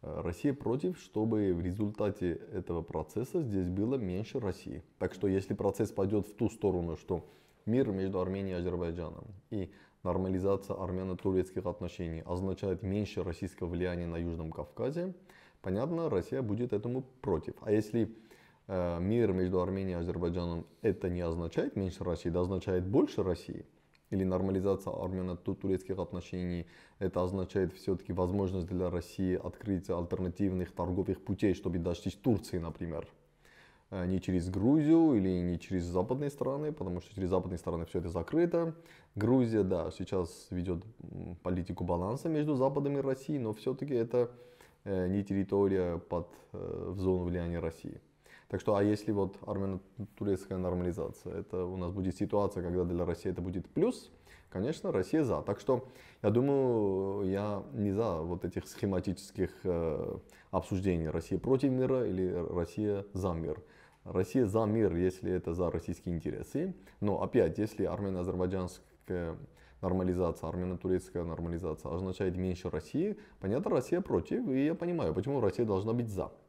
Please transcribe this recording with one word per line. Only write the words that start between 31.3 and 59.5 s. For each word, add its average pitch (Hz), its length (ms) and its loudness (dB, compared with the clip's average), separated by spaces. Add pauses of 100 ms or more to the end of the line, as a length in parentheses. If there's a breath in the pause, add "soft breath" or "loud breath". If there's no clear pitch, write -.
чтобы 90 240 -2
достичь 87 380 -2
Турции, 101 420 0
например. 82 480 -6 (840 loud breath)
Э, 92 160 -2
не 92 140 2
через 92 300 0
Грузию 147 640 6
или 92 260 4
не 87 180 0
через 90 260 -2
западные 123 460 0
страны, 143 420 -2
потому 90 280 -4
что - 140 -20
через 95 160 0
западные 90 280 2
страны 85 280 -2
всё - 140 -2
это 85 100 -4
закрыто. 165 640 0 (400 loud breath)
Грузия, 113 480 4
да, 87 280 2
сейчас - 600 -4
ведёт, 90 320 -2 (200)
м, 90 400 -10
политику 90 420 -2
баланса 92 440 -2
между 151 260 0
Западом 139 440 2
и - 20 0
Россией, 135 380 -2
но 110 160 -2
всё-таки 131 400 -4
это, 120 360 2 (540 loud breath)
э, 92 240 0
не 98 160 2
территория 98 760 4
под, 87 300 -4 (240)
э, 90 420 -6
в 95 60 -6
зону 92 240 4
влияния 85 360 -2
России. 82 400 -6 (480 loud breath)
Так 95 120 -2
что, 107 160 2
а 101 60 6
если 104 300 2
вот 98 240 0 (100)
армяно-турецкая 98 1120 -2
нормализация, 90 840 -2
это 90 240 -4
у 92 120 -6
нас 90 160 -2
будет 92 240 -2
ситуация, 98 460 0
когда 90 220 2
для 87 200 0
России 87 260 -2
это 87 120 -4
будет 92 260 -6
плюс, 233 420 0 (400 loud breath)
конечно, 165 420 -2
Россия 107 320 4
за. 90 180 2
Так - 180 -2
что, - 280 0 (340 loud breath)
я 104 80 6
думаю, 107 1000 4
я 101 320 0 (120)
не 104 180 2
за 101 300 2
вот 87 220 -4
этих 87 220 -2
схематических, 92 840 -2 (140)